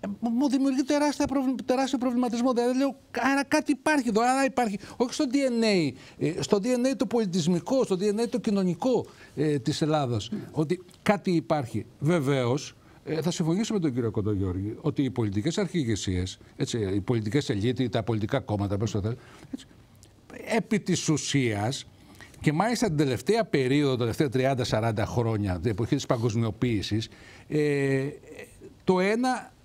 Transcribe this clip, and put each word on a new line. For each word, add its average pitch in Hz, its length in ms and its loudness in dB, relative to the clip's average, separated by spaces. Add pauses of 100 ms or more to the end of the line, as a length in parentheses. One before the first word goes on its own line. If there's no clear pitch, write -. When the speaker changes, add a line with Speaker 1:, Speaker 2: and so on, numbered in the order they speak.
Speaker 1:
ε, 190 80 -8 (120)
μου, 233 100 -2
μου 254 180 2
δημιουργεί 269 340 2
τεράστια 285 440 2
προβλη-, 269 280 0 (100)
τεράστιο 262 340 2
προβληματισμό. 247 540 0
Δηλαδή, 240 260 2
λέω, 269 180 0 (360)
"Άρα 277 120 2
κάτι 302 280 2
υπάρχει 285 360 2
εδώ, 214 140 2
άρα 262 220 4
υπάρχει". 247 340 0 (180)
Όχι 240 160 0
στο 311 180 0
D 226 40 -8
N 247 300 2
A, 180 280 4 (260)
ε, 156 240 -2
στο 202 200 2
D - 40 -6
N 254 260 2
A - 40 -2
το 254 100 -2
πολιτισμικό, 185 800 0
στο 190 160 -2
D - 20 -2
N 208 220 0
A 233 60 -6
το 254 80 -2
κοινωνικό, 196 680 0 (300)
ε, 147 220 2
της 139 240 -2
Ελλάδος, 143 480 0
Speaker 2:
Ναι. 214 80 -6 (140)
Speaker 1:
ότι 160 300 -2 (200)
κάτι 202 280 0
υπάρχει. 151 560 -2 (120)
Βεβαίως, 139 760 0 (300)
ε, 156 180 -4
θα 156 80 0
συμφωνήσω 185 420 0
με 214 80 0
τον 151 140 0
κύριο 117 160 0
Κοντογιώργη 98 680 -2
ότι 147 220 -2
οι 131 80 0
πολιτικές 110 480 -2
αρχηγεσίες, 107 800 -2 (180)
έτσι, - 220 -4 (160)
οι 104 60 0
πολιτικές 117 500 -2
ελίτ, 120 380 0
τα 120 140 -2
πολιτικά 110 380 -2
κόμματα, 101 360 -2
πες 104 140 -2
το 107 100 -4
θέλεις, 110 180 -4 (340)
έτσι, - 140 -12 (880)
επί 202 240 0
της - 280 -2
ουσίας, 127 800 0 (540)
και 156 120 2
μάλιστα 214 340 2
την 160 100 0
τελευταία 156 480 2
περίοδο, 139 460 2
τα 127 80 0
τελευταία 120 300 0
τριάντα, 127 360 2
σαράντα 110 420 0
χρόνια, 104 540 0
την 123 100 -2
εποχή 110 240 -2
της 135 120 -4
παγκοσμιοποίησης, 113 1000 -2 (400)
ε, 139 580 0 (800)
το 185 160 4
ένα 226 540 0 (100)